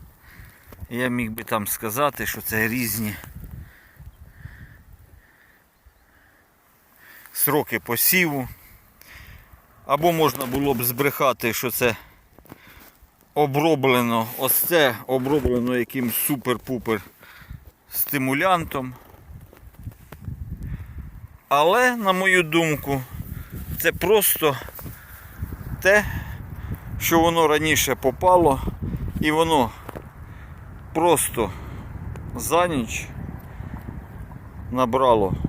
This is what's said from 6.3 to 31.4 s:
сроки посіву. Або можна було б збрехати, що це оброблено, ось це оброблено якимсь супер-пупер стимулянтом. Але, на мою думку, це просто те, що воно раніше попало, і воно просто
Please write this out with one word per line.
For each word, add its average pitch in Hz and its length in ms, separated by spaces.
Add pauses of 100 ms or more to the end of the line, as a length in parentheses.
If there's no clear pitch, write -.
сроки - 480
посіву. 143 680 (1400)
Або 151 260
можна 147 340
було 139 280
б 120 100
збрехати, 123 680
що 120 180
це 117 260 (1400)
оброблено, 131 920 (120)
ось 131 140
це 143 440 (100)
оброблено 127 720
якимсь 120 540
супер-пупер 117 720 (880)
стимулянтом. 143 1040 (2500)
Але, 220 480
на 196 160
мою 185 300
думку, 151 600 (800)
це 160 120
просто 175 640 (1300)
те, 196 220 (960)
що 165 200
воно 165 280
раніше 151 460
попало, 151 640 (600)
і 156 100
воно 156 400 (1200)
просто 147 560 (840)